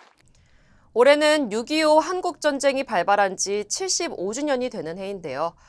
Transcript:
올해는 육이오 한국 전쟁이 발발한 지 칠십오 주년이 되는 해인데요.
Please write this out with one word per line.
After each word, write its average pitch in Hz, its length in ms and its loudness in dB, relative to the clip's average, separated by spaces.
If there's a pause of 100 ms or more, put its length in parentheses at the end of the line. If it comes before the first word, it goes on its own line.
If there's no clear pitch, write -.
(920)
올해는 294 580 4
육이오 302 480 2
한국 359 400 -2
전쟁이 277 440 0
발발한 196 520 0
지 202 320 -4
칠십오 339 640 -4
주년이 254 380 -2
되는 175 300 -8
해인데요. 165 560 -8 (140)